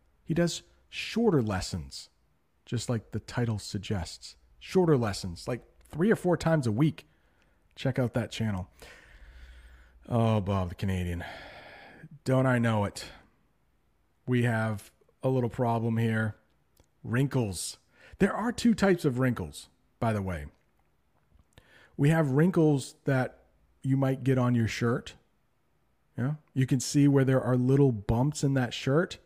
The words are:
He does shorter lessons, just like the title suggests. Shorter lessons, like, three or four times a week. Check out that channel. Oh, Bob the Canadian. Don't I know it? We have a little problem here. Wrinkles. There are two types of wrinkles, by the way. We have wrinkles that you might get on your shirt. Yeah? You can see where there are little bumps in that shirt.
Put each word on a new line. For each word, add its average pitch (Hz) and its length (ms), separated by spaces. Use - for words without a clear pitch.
He - 120
does 170 280
shorter 208 540
lessons, 90 680
just - 240
like 117 220
the 110 100
title 113 380
suggests. - 800
Shorter 170 360
lessons, 98 520
like, 123 140
three 185 220
or 180 40
four 175 200
times 160 300
a 113 60
week. 135 340
Check - 240
out 123 160
that 117 160
channel. 104 380
Oh, 113 320
Bob 95 300
the 90 40
Canadian. 90 500
Don't 131 220
I 123 120
know 113 260
it? - 200
We 123 180
have 113 460
a 135 60
little 127 220
problem 117 460
here. 110 400
Wrinkles. 117 720
There - 140
are 226 200
two 233 220
types 185 300
of 127 140
wrinkles, 110 500
by 117 120
the 104 100
way. 85 240
We 143 140
have 160 200
wrinkles 151 640
that 131 340
you 135 140
might 135 280
get 131 140
on 123 160
your 117 140
shirt. - 460
Yeah? 131 180
You 131 120
can 131 140
see 143 280
where 139 160
there 131 180
are 127 140
little 135 360
bumps 117 520
in 139 100
that 127 200
shirt. 156 520